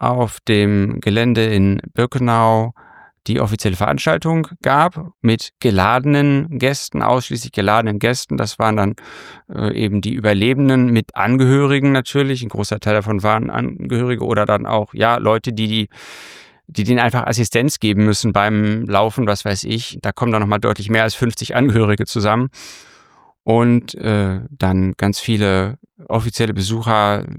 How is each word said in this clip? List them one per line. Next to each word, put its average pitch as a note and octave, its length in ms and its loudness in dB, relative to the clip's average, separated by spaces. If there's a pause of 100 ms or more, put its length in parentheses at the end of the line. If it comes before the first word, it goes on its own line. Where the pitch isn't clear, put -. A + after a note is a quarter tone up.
auf A#2+ 460 -2
dem G#2 540 2
Gelände A2+ 460 2
in G2 340 2 (140)
Birkenau A2+ 800 2 (540)
die B2+ 140 0
offizielle G#2+ 360 -2
Veranstaltung D3+ 680 0 (160)
gab D#3+ 480 0 (100)
mit A2+ 300 0 (100)
geladenen C3+ 1000 2
Gästen, C#3 440 -2
ausschließlich B2 500 -2
geladenen G#2 460 0
Gästen. B2+ 400 -2
Das A2 200 -6
waren A2 180 0
dann, G#2 180 0 (580)
äh, - 220 -4
eben G#2 260 0
die G#2+ 140 -4
Überlebenden B2+ 720 2
mit A#2 280 0
Angehörigen C3+ 800 4
natürlich. C3+ 500 0
Ein A2+ 60 -8
großer G#2 320 -6
Teil G#2+ 140 0
davon G#2 280 0
waren A2 280 0
Angehörige B2 720 -4
oder G#2 220 0
dann G#2+ 180 0
auch, G#2+ 300 -4
ja, A2+ 240 2
Leute, A2 340 0
die, A2 160 -2
die, A2 200 -2 (800)
die - 160 -2
denen B2 160 2
einfach A#2+ 260 0
Assistenz A#2+ 540 0
geben G#2+ 260 2
müssen G#2+ 260 0
beim G#2+ 540 0
Laufen, G#2+ 400 0
was G2+ 180 -2
weiß G2 200 -4
ich. A2+ 360 -6
Da G#2 120 -4
kommen A#2+ 200 -2
dann G#2+ 80 2
nochmal G#2 200 0
deutlich G#2 280 -2
mehr A2+ 140 2
als A2+ 120 0
fünfzig - 400 -4
Angehörige A2 520 2
zusammen. A2 420 0 (920)
Und, A#2+ 540 2
äh, G2+ 520 -2
dann F#2+ 480 0
ganz G2+ 240 -2
viele G#2 560 0 (320)
offizielle A2+ 460 -2
Besucher, G#2 720 0 (140)